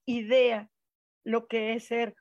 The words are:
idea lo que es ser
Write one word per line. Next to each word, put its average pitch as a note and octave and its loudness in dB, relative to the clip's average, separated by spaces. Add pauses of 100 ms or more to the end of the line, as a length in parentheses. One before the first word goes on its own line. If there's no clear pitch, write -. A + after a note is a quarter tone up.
idea A#3 2 (560)
lo A3+ -2
que A3+ -2
es A3+ -6
ser A#3 -4